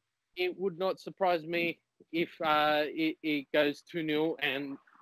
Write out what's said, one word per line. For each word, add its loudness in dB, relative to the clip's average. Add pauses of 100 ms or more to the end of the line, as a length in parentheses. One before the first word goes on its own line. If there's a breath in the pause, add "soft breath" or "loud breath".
(360)
it -4
would -4
not -2
surprise -2
me -2 (320)
if, 0 (140)
uh, 4
it, -2
it -2
goes 2
two -8
nil 0
and -2 (240)